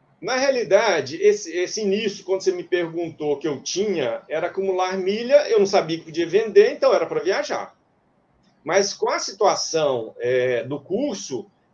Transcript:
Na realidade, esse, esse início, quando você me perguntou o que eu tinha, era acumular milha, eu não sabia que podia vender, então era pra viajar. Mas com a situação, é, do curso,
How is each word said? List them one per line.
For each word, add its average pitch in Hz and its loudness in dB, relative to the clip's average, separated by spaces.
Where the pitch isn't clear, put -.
Na 226 -2
realidade, 202 2
esse, 202 2
esse 180 -4
início, 208 -2
quando 185 -4
você 185 0
me 175 -6
perguntou 165 -4
o 139 -4
que 143 -6
eu 139 -4
tinha, 165 -2
era 165 -4
acumular 185 -2
milha, 226 2
eu 220 4
não 202 6
sabia 165 0
que 165 -12
podia 165 -4
vender, 208 4
então 277 2
era 165 2
pra 160 -4
viajar. 165 -4
Mas 196 2
com 226 -2
a 302 -2
situação, 147 0
é, 123 0
do 135 -8
curso, 190 -6